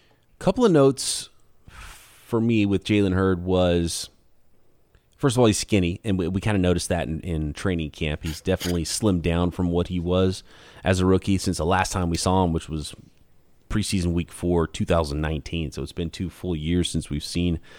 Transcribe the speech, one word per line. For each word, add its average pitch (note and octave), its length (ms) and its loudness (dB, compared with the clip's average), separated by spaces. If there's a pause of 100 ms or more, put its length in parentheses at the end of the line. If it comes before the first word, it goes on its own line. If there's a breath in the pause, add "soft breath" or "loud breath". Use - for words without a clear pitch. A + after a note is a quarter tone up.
(400)
Couple A#3+ 260 2
of G3+ 60 6
notes C#3 580 4 (380)
for - 720 -8
me A2+ 240 2
with G2 180 0
Jalen G2+ 300 2
Hurd F#2 320 2
was, F2 640 2 (1040)
first C3 200 0
of B2+ 40 0
all, B2 60 8
he's G#2+ 140 4
skinny, F#2 440 0
and G2 140 0
we, E2+ 100 0
we F#2+ 140 -2
kinda G#2 180 0
noticed F2+ 300 2
that E2 180 -2
in, D#2 140 -6
in D#2 320 -4
training E2+ 380 -4
camp. D2+ 320 -4
He's D#2+ 180 -6
definitely F2 420 -2
slimmed F#2+ 380 0
down E2+ 300 0
from F2+ 180 -2
what E2+ 180 0
he F2+ 120 -4
was F#2 440 0 (400 soft breath)
as F#2 160 2
a F#2 60 4
rookie F#2+ 320 4
since F2 200 -2
the D#2 80 -2
last F#2 280 0
time F2+ 160 -2
we E2 80 -2
saw F#2 260 2
him, E2+ 80 2
which E2 160 -4
was D2+ 260 -8 (760)
preseason F2+ 440 -2
week E2+ 200 -4
four, F2 340 0
two - 180 -4
thousand D#2 360 0
nineteen. D#2 500 -4
So C#2 120 -8
it's - 100 -12
been E2+ 160 -6
two F2 200 -8
full F2+ 260 -6
years E2+ 340 0
since D#2+ 200 -4
we've D2 140 -6
seen F2 360 -2 (200 soft breath)